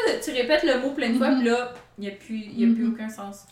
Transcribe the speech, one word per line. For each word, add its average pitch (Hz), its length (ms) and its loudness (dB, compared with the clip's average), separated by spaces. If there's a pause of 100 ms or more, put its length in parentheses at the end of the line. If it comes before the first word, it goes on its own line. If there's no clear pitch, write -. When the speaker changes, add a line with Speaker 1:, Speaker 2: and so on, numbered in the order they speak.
Speaker 1:
de... - 180 -2
tu 311 60 -6
répètes 262 320 2
le 262 180 4
mot 277 100 -2
plein 262 200 -2
de 233 80 2
fois, 262 120 2
Speaker 2:
Mhm. 262 100 4
Speaker 1:
puis 240 80 2
là, 240 240 0 (260)
y 202 80 -8
a 196 60 -8
plus, 220 240 -10
y 214 280 -6
a 233 80 6
plus 226 120 0
Speaker 2:
Mhm. 226 100 2
Speaker 1:
aucun 220 140 -8
sens. 202 440 -14